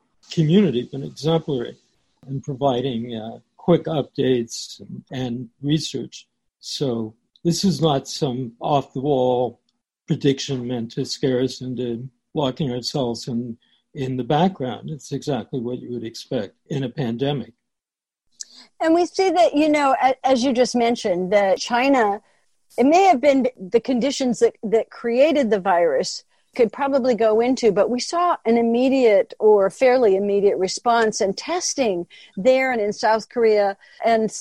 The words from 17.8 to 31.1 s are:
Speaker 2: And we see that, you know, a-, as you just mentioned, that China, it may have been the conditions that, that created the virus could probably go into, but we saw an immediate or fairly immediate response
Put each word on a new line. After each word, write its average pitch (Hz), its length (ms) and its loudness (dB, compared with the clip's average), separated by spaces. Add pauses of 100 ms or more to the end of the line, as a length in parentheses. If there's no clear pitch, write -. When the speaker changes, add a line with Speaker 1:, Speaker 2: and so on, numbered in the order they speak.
Speaker 2:
And 320 140 2
we 339 120 4
see 381 260 0
that, 320 240 4
you 302 140 4
know, 285 320 2
a-, 254 240 0
as 262 180 2
you 269 100 2
just 247 220 0
mentioned, 214 580 0
that 196 240 4
China, 240 640 0 (560)
it 240 80 4
may 339 200 6
have 311 160 4
been 269 260 4 (100)
the 190 220 0
conditions 254 600 -2
that, 226 240 2
that 214 280 0
created 262 580 2
the 202 100 0
virus 175 640 0 (300)
could 233 200 2
probably 262 420 0
go 220 240 2
into, 240 320 2
but 185 180 2
we 240 120 -4
saw 349 340 0 (100)
an 226 120 2
immediate 233 800 2
or 208 300 4
fairly 247 480 4
immediate 196 400 2
response 220 640 0